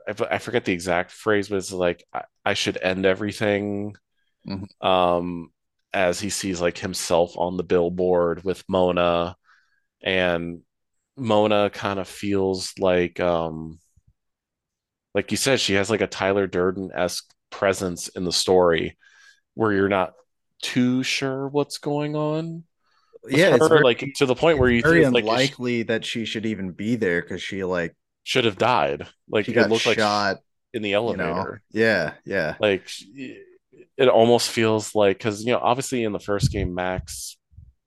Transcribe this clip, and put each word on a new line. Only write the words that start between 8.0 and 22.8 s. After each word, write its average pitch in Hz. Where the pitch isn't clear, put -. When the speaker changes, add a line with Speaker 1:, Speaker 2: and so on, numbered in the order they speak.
Speaker 1:
with 95
Mona, 87
and 87
Mona 107
kind 101
of 92
feels 95
like, 90
um, 80
like 101
you 104
said, 131
she 98
has, 98
like, 104
a 95
Tyler 98
Durden-esque 92
presence 95
in 95
the 85
story 90
where 110
you're 98
not 95
too 127
sure 135
what's 143
going 151
on 160